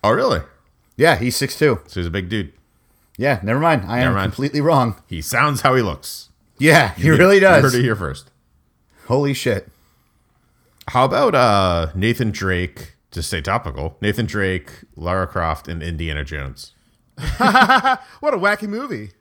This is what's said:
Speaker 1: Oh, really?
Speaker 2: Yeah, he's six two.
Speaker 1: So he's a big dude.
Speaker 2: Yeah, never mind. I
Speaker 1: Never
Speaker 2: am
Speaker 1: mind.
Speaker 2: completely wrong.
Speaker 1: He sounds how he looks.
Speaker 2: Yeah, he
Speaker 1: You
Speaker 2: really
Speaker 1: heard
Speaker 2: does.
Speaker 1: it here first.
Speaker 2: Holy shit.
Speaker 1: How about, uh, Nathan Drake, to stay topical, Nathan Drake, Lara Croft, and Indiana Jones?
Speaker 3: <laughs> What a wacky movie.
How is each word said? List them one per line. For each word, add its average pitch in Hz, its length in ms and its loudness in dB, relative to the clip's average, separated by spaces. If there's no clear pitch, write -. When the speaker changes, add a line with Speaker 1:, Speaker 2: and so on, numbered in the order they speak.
Speaker 1:
Oh, 104 60 2
really? 156 320 0
Speaker 2:
Yeah, 143 220 2
he's 120 180 -2
six - 200 -4
two. 143 300 0
Speaker 1:
So - 140 -12
he's 87 80 -4
a 85 40 -6
big 90 180 -6
dude. 98 220 -6
Speaker 2:
Yeah, 127 280 -2
never 113 160 -2
mind. 156 260 0
I 113 140 -4
Speaker 1:
Never 127 100 0
Speaker 2:
am 92 60 0
Speaker 1:
mind. 98 160 -2
Speaker 2:
completely 143 300 -4
wrong. 135 340 2
Speaker 1:
He 82 140 -10
sounds 131 400 -2
how 131 140 2
he 127 80 2
looks. - 460 -8
Speaker 2:
Yeah, 147 380 4
he - 100 -2
Speaker 1:
You 160 100 6
Speaker 2:
really 190 240 8
Speaker 1:
heard 185 220 8
Speaker 2:
does. 131 140 4
Speaker 1:
it 123 80 2
here 117 120 0
first. 82 360 -10
Speaker 2:
Holy 139 300 0
shit. 107 340 -4
Speaker 1:
How 127 180 2
about, 220 300 2
uh, 95 580 2
Nathan 110 380 -2
Drake, 90 600 -6
to 90 100 -8
stay 80 200 -6
topical, 78 600 -6
Nathan 107 240 -2
Drake, 95 440 -4
Lara 90 320 -4
Croft, 80 400 -4
and 82 160 -8
Indiana 80 400 -6
Jones? 71 480 -12
Speaker 3:
<laughs> - 0 -
What 254 1160 0
a 220 40 -2
wacky 202 300 -2
movie. 202 540 -10